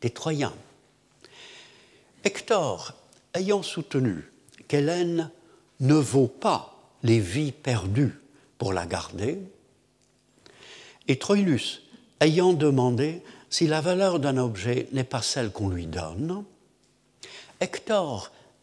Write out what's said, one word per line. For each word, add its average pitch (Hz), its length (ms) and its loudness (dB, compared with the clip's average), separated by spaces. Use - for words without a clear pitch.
des 120 80 -2
Troyens. 147 440 -4
Hector, 170 720 -2
ayant 190 280 0
soutenu 131 720 -4
qu'Hélène 165 600 0
ne 143 140 6
vaut 131 320 4
pas - 520 -4
les 113 160 4
vies 123 320 -2
perdues 113 680 -2
pour 95 160 -2
la 87 120 -2
garder, 95 540 -6
et 135 120 2
Troilus 196 600 2
ayant 175 320 6
demandé 139 680 2
si - 180 2
la 156 140 0
valeur 180 380 2
d'un 135 180 0
objet 120 560 0
n'est 131 100 0
pas 123 180 -4
celle 117 300 -2
qu'on 101 180 -4
lui 87 180 -4
donne, 104 560 -6
Hector 180 720 -2